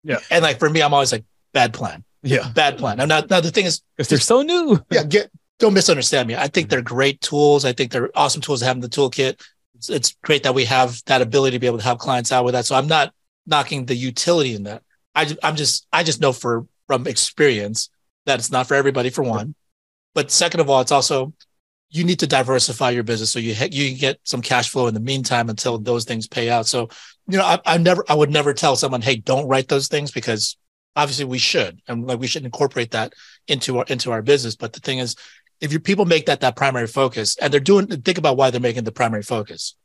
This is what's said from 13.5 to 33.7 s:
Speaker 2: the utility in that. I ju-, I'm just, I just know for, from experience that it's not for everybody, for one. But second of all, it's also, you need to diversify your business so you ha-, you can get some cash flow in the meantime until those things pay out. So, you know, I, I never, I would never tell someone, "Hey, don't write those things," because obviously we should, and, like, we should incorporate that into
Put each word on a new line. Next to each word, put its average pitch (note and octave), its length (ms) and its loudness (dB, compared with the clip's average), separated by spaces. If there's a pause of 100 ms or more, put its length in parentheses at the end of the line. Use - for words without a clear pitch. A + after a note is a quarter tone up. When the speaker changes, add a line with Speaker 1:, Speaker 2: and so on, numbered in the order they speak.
Speaker 2:
the B2 100 -2
utility C3 580 0
in G2+ 100 -8
that. G#2 200 -12 (320)
I D#3 80 2
ju-, D3+ 180 -4
I'm D#3 140 0
just, C#3+ 360 -2
I E3 120 0
just C#3 160 -2
know C#3 120 2
for, A#2 340 -4 (200)
from B2+ 220 -2
experience A2 840 0 (360)
that C3+ 120 0
it's A#2+ 140 -6
not B2+ 160 -2
for D3 60 2
everybody, C3 360 2
for C#3+ 120 -6
one. A#2 340 -4 (580)
But D3 160 -2
second E3+ 300 0
of C#3+ 100 2
all, C3+ 100 6
it's B2+ 120 0
also, C#3 400 0 (580)
you E3+ 140 -2
need F3 160 0
to D#3+ 80 0
diversify B2+ 640 0
your A#2+ 120 -2
business A2 300 -2
so A#2+ 80 -4
you A2+ 160 -4
ha-, B2 120 -2
you C#3 220 -2
can B2+ 80 -10
get C3+ 240 -2
some B2 200 -6
cash B2 260 0
flow B2+ 180 0
in A2+ 80 -2
the G#2+ 60 -4
meantime B2 500 -2
until A2+ 260 -4
those A#2 280 -2
things A2+ 240 -6
pay A#2 220 -4
out. A#2 160 0
So, A#2 220 -2 (380)
you F#3+ 100 -2
know, F#3+ 80 2
I, E3+ 220 2
I E3+ 120 2
never, F3 300 4
I D3+ 60 2
would D3+ 160 4
never D3 240 2
tell F3+ 220 2
someone, B2+ 260 -2
"Hey, B2+ 140 0
don't C3 320 -2
write C3 200 2
those C#3 200 0
things," D3 240 -2
because A2+ 440 -4 (400)
obviously C#3+ 280 -2
we B2+ 140 -6
should, F#2 500 -2
and, A#2+ 180 -6
like, B2 140 -4
we C3 60 -6
should C3+ 180 -6
incorporate B2+ 480 -2
that A2 200 -6 (360)
into C3 300 -2